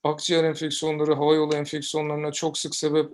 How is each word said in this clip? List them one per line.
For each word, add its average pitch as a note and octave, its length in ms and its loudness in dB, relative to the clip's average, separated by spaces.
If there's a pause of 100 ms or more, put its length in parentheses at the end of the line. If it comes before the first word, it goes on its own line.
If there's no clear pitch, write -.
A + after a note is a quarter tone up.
akciğer D#3+ 400 2
enfeksiyonları, D3+ 720 0
hava D3 200 4
yolu D3+ 200 2
enfeksiyonlarına D3+ 760 -4
çok D#3+ 260 -4
sık D#3 160 -6
sebep D3+ 400 0